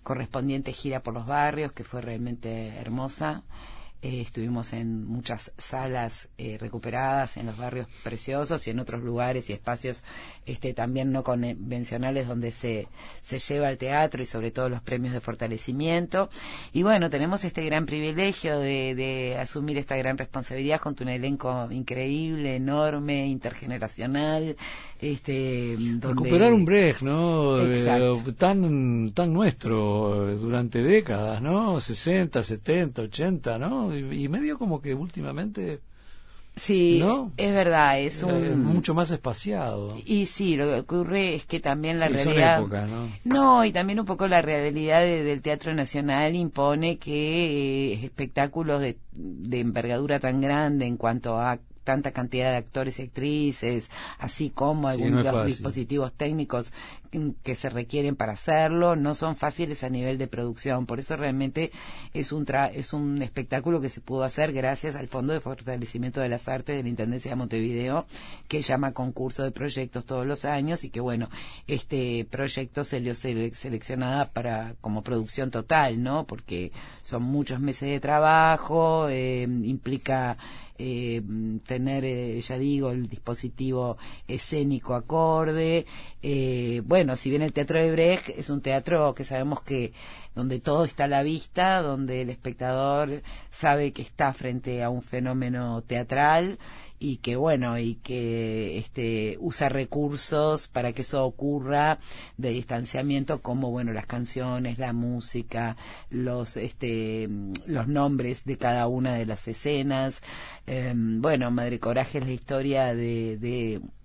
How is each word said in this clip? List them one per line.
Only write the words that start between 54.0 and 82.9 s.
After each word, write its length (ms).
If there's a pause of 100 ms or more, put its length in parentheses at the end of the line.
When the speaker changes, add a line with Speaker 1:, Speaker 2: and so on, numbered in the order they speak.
Speaker 1:
así 320
como 400
Speaker 2:
Sí, 120
Speaker 1:
algunos 240
Speaker 2:
no 40
es 60
fácil. 180
Speaker 1:
dispositivos 600
técnicos, 580 (400)
mm, 200 (120)
que 120
se 140
requieren 460
para 160
hacerlo, 640
no 180
son 220
fáciles 480
a 60
nivel 280
de 120
producción. 560
Por 160
eso 160
realmente 560 (400)
es 180
un 140
tra-, 280
es 200
un 280
espectáculo 600
que 80
se 100
pudo 240
hacer 300
gracias 420
al 140
Fondo 240
de 80
Fortalecimiento 800
de 80
las 180
Artes 300
de 60
la 60
Intendencia 420
de 40
Montevideo, 720 (420)
que 140
llama 320
concurso 500
de 80
proyectos 540
todos 200
los 200
años 400
y 40
que, 120
bueno, 260 (400)
este 640
proyecto 540
salió 280
sele-, 400
seleccionada 800
para, 480
como 240
producción 480
total, 500
¿no? 220
Porque 480 (300)
son 220
muchos 360
meses 300
de 100
trabajo, 1120
eh, 340
implica, 920 (420)
eh, 420 (460)
tener, 360
eh, 380
ya 160
digo, 320
el 180